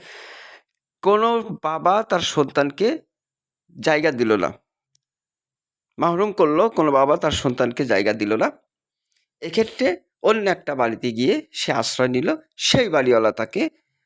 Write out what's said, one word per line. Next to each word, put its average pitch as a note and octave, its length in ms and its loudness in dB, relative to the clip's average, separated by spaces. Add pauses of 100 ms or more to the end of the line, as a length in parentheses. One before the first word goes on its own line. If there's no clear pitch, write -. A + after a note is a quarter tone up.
(1000)
কোনো G#3+ 640 0
বাবা D#3+ 400 0
তার F#3+ 160 -2
সন্তানকে D3+ 800 -2 (840)
জায়গা D3+ 320 0
দিল A2+ 240 2
না, F2+ 180 -2 (1500)
মাহরুম E3+ 320 0
করলো, F3 380 2
কোনো D#3 220 2
বাবা C#3 260 4
তার D#3+ 140 -2
সন্তানকে B2 540 -2
জায়গা G#2 280 2
দিল G#2+ 220 -2
না। G3+ 160 0 (920)
এক্ষেত্রে A3 600 -2 (200)
অন্য G#3+ 280 2
একটা D#3+ 260 -4
বাড়িতে A#2+ 360 -2
গিয়ে D3 400 0
সে - 220 -4
আশ্রয় B2+ 340 -2
নিল, B2+ 280 -2 (220)
সেই B3 320 0
বাড়িওয়ালা B2 420 2
তাকে F#3+ 380 -4 (360)